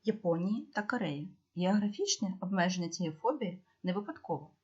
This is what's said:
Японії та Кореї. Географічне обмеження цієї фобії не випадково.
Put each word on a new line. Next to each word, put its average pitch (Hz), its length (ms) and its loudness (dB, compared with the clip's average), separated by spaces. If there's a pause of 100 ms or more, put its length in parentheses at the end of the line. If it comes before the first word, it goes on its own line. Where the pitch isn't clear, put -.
Японії 208 600 2
та - 160 -4
Кореї. 180 560 -4 (180)
Географічне 202 840 2
обмеження 180 480 2
цієї 160 260 -2
фобії 233 480 -2 (200)
не 180 100 0
випадково. 202 580 -6 (120)